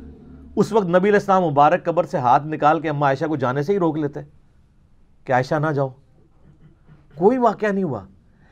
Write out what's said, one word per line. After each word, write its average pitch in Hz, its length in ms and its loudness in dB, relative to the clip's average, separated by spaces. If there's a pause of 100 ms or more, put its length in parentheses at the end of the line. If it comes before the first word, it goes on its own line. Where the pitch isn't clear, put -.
(560)
اس 202 160 0
وقت 208 140 2
نبی 175 120 0
علیہ 202 160 2
السلام 196 300 2
مبارک 156 420 2
قبر 170 180 0
سے 165 140 -6
ہاتھ 139 300 2
نکال 156 320 0
کے 160 100 -6
اماں 147 200 0
عائشہ 135 160 -2
کو 156 100 -4
جانے 131 280 -2
سے 196 100 -2
ہی 202 60 0
روک 160 180 0
لیتے 147 220 -6 (1040)
کہ 135 100 -2
عائشہ 127 220 0
نہ 156 160 -2
جاؤ۔ 139 180 -2 (1300)
کوئی 196 220 2
واقعہ 220 300 0
نہیں 196 160 -2
ہوا۔ 120 200 -6 (480)